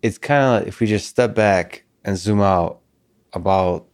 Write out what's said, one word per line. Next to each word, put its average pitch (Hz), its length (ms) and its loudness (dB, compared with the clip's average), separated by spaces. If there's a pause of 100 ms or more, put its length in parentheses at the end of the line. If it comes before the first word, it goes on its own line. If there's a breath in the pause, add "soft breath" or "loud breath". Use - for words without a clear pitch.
It's 110 160 -4
kinda, 131 480 2
if 101 140 -10
we 117 60 2
just 104 220 0
step 120 260 0
back 101 500 0 (200)
and 98 120 -4
zoom 101 240 0
out 95 400 0 (520)
about 92 600 0